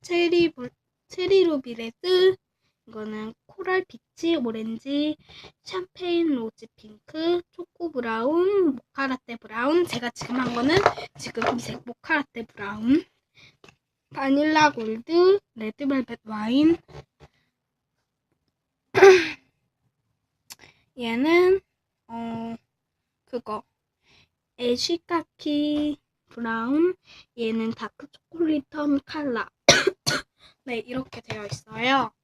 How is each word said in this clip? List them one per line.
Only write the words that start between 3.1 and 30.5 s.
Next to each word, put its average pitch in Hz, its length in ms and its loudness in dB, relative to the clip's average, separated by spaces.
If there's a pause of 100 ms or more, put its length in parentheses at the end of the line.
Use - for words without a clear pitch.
코랄 370 400 -2
피치, - 500 -4
오렌지, 247 800 -4 (460)
샴페인 349 720 -2
로즈 226 320 -8 (100)
핑크, 320 680 -4 (100)
초코 349 400 -12
브라운, 277 840 0
모카 - 300 -8
라떼 247 300 -6
브라운. 262 500 0
제가 240 240 -6
지금 - 300 -8
한 247 140 -2
거는 262 220 2 (420)
지금 - 380 -4
이 240 40 -6
색 - 260 -12
모카 269 300 -6
라떼 240 300 -8
브라운. 220 580 -2 (1040)
바닐라 294 600 4
골드, 311 680 2 (160)
레드벨벳 240 680 -6
와인. 240 520 2 (2250)
<clears throat> 370 500 6 (1500)
얘는, 320 640 4 (460)
어, 226 500 -8 (680)
그거 220 400 -10 (960)
애쉬카키 294 1400 -2 (300)
브라운, 240 680 -2 (420)
얘는 226 360 -2
다크 226 400 -14
초콜릿 311 580 -4
턴 294 340 -2
컬러. 269 440 -6 (180)
<clears throat> - 640 2 (340)